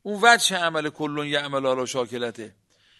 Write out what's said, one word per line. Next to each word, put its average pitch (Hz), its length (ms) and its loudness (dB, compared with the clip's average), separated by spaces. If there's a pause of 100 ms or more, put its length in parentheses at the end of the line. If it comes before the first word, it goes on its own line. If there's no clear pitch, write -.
اون 202 200 -6
وجه 226 340 6
عمل 165 340 0
کلون 147 380 -4
یعمل 143 380 -2
علی 131 220 0
شاکلته. 117 680 -6 (440)